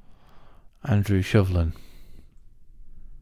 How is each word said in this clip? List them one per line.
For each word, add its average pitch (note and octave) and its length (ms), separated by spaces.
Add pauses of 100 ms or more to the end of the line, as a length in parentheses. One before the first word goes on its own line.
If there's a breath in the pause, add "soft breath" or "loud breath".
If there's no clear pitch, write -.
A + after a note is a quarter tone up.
(840 soft breath)
Andrew G2+ 380
Shovlin. F2+ 500 (1500 soft breath)